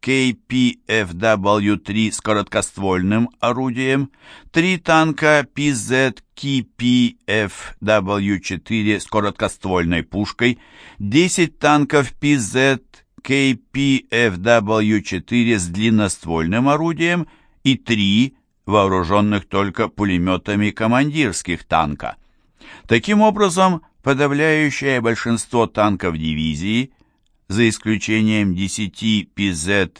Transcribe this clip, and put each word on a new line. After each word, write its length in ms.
К 100
П 260
Ф 280
W 640
три 320
с 100
короткоствольным 1080
орудием, 720
три 240
танка 800
П 180
З 400
К 80
П 380
Ф 540
W 600
четыре 600
с 60
короткоствольной 960
пушкой, 560
десять 600
танков 540
П 240
З 440
К 340
П 380
Ф 260
W 640
четыре 580
с 100
длинноствольным 1000
орудием 580
и 140
три, 600
вооруженных 840
только 400
пулеметами 800
командирских 960
танка. 520
Таким 360
образом, 580
подавляющее 1000
большинство 680
танков 520
дивизии – 720
за 200
исключением 840
десяти 800
П 180
З 460